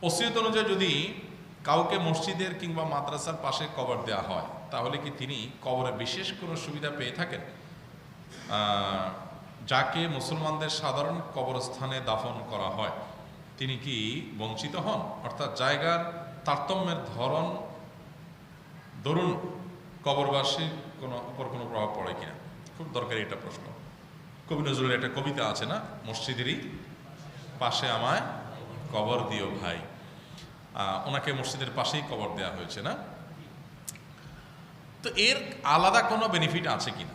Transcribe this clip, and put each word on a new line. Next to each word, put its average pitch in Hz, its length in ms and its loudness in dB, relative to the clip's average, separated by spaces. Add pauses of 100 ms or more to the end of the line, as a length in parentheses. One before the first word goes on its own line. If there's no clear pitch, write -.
ওসিয়ত 226 340 4
অনুযায়ী 220 280 6
যদি 190 480 4 (500)
কাউকে 170 340 6
মসজিদের 175 640 2
কিংবা 165 240 0
মাদ্রাসার 147 500 0 (100)
পাশে 139 240 0 (100)
কবর 123 280 2
দেয়া 101 160 2
হয়, 92 240 0 (260)
তাহলে 127 260 0
কি 147 200 -4
তিনি 127 320 -4 (120)
কবরে 127 300 2
বিশেষ 185 500 -2
কোনো 170 140 -4
সুবিধা 147 420 -4
পেয়ে 123 140 -2
থাকেন? 143 300 -2
আহ, - 1700 0 (580)
যাকে 135 400 4
মুসলমানদের 156 600 0
সাধারণ 147 520 0 (140)
কবরস্থানে 131 680 -2
দাফন 117 280 2 (160)
করা 101 140 0
হয়, 98 260 0 (680)
তিনি 131 200 -2
কি 120 600 -2
বঞ্চিত 113 380 -2
হন? 180 260 2 (220)
অর্থাৎ - 340 -4
জায়গার 160 760 2 (120)
তারতম্যের 175 520 2 (180)
ধরন, 139 420 2 (1500)
দরুন 170 560 2 (460)
কবরবাসীর 139 640 4 (320)
কোনো, 127 140 -4
উপর 123 300 -6
কোনো 120 240 -4
প্রভাব 107 260 2
পড়ে 90 180 -2
কিনা? 82 180 -6 (460)
খুব 165 160 -8
দরকারি 117 280 0
একটা 95 200 -2
প্রশ্ন। - 220 -10 (840)
কবি 147 200 2
নজরুলের 127 360 4
একটা 127 160 0
কবিতা 135 260 2
আছে 104 180 0
না, 196 160 0 (240)
"মসজিদেরই 120 560 -2 (1000)
পাশে 123 320 2
আমায় 123 300 4 (720)
কবর 110 360 4
দিও 101 220 0 (100)
ভাই।" 85 160 0 (1000)
আহ, 98 320 0
ওনাকে 139 260 0
মসজিদের 131 420 -2
পাশেই 147 260 2 (100)
কবর 104 260 -2
দেয়া 95 120 0
হয়েছে 90 320 -6
না? 170 140 0 (2000)
তো 240 60 0
এর 233 440 6 (100)
আলাদা 180 380 10
কোনো 220 260 4
বেনিফিট 165 400 4
আছে 117 240 2
কিনা 92 240 -6